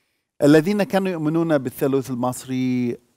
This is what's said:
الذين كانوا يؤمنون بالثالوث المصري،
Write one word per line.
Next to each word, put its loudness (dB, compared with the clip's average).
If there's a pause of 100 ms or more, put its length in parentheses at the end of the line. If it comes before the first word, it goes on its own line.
(420)
الذين 4
كانوا 0
يؤمنون 0
بالثالوث -2
المصري، -4 (180)